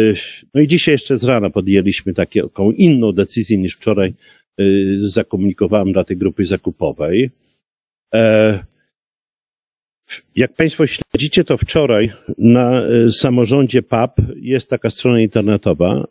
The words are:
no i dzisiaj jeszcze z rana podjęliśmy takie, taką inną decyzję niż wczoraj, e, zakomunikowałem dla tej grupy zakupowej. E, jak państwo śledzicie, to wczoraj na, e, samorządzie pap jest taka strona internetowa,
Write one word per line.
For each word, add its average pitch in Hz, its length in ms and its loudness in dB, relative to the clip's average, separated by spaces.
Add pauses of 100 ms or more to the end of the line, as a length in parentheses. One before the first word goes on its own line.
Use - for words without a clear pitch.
(540)
no 139 80 2
i 151 60 4
dzisiaj 165 260 2
jeszcze 135 240 -2
z 110 60 -6
rana 117 260 0
podjęliśmy 95 640 -2
takie, 92 280 -2
taką 98 300 -2
inną 131 400 2
decyzję 101 460 -2
niż 92 180 -4
wczoraj, 98 380 -2 (460)
e, 101 40 0 (340)
zakomunikowałem 98 960 -2
dla 92 120 0
tej 90 140 -8
grupy 95 280 -2
zakupowej. 87 840 -4 (840)
E, 110 500 2 (1700)
jak - 180 0
państwo 160 340 0
śledzicie, - 560 -2
to 135 140 -2
wczoraj 120 540 0 (260)
na, 120 440 4
e, 117 300 2
samorządzie 127 680 0
pap 120 400 -2 (140)
jest 127 340 -4
taka 117 200 -4
strona 120 320 0
internetowa, 101 880 0